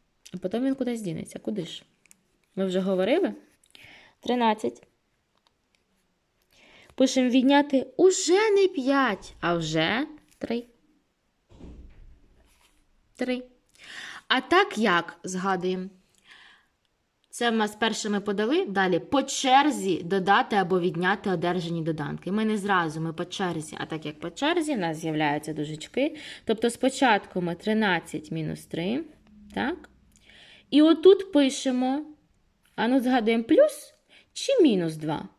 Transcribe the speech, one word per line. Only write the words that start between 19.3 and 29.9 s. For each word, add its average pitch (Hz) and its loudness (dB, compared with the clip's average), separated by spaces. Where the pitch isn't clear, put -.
додати 196 2
або 185 4
відняти 185 0
одержані 170 -2
доданки. 156 -6
Ми 214 0
не 214 0
зразу, 175 0
ми 160 -4
по 165 -6
черзі. 170 -6
А 143 -10
так 156 -8
як 151 -12
по 175 -10
черзі, 302 -2
в 233 -2
нас 165 -2
з'являються 151 -2
дужечки. 156 -6
Тобто 226 -2
спочатку 233 0
ми 175 -4
тринадцять 180 -2
мінус 156 -8
три, 208 -6
так? 240 -6